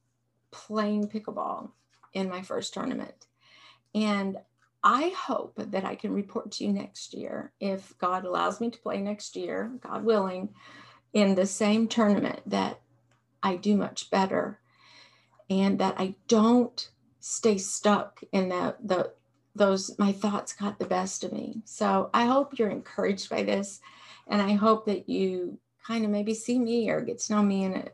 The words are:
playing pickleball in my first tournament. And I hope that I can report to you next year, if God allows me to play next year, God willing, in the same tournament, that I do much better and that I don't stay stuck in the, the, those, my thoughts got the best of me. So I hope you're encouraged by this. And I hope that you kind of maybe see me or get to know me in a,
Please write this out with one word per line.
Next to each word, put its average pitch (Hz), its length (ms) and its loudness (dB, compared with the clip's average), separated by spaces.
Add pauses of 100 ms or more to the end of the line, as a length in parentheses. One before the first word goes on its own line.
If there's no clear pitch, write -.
(520)
playing 208 560 -2
pickleball - 640 -6 (420)
in 190 160 -4
my 185 120 -8
first - 320 -6
tournament. - 520 -6 (720)
And 202 420 0 (460)
I 254 260 4
hope - 480 -6
that 202 260 -4
I 196 120 -6
can 196 180 -6
report 202 400 -6
to - 100 -8
you 208 80 0
next - 420 -6
year, - 460 -10
if 196 380 -6
God 185 280 -2
allows 180 360 -2
me 233 80 -2
to - 100 -14
play - 220 -4
next 208 340 -8
year, 185 360 -6 (100)
God - 240 -8
willing, 190 440 0 (640)
in 196 220 6
the 185 100 4
same 214 420 2
tournament, 208 580 2
that 202 340 -2 (640)
I 190 140 2
do 202 200 2
much - 340 -2
better 196 500 0 (880)
and 196 300 4
that 190 180 2
I 190 180 -2 (120)
don't 233 600 4 (300)
stay - 380 0
stuck - 640 0 (100)
in 185 180 2
the, 180 340 -2
the, 185 280 0 (440)
those, 196 420 2
my 202 140 4
thoughts 202 420 -2
got 202 260 -6
the 185 60 -2
best 190 380 -4
of 180 100 -6
me. 220 320 -8
So 196 480 0
I 233 120 4
hope 277 320 2
you're 214 120 2
encouraged 190 600 -4
by - 140 -2
this. 202 380 -2 (460)
And 202 140 2
I 202 120 2
hope 220 320 4
that 196 240 -2
you 185 480 -2 (280)
kind 226 180 -2
of 208 80 0
maybe 208 220 0
see 240 260 0
me 233 300 2
or 156 120 0
get - 180 -6
to - 140 -2
know 208 80 4
me 196 220 4
in 185 100 0
a, - 200 -4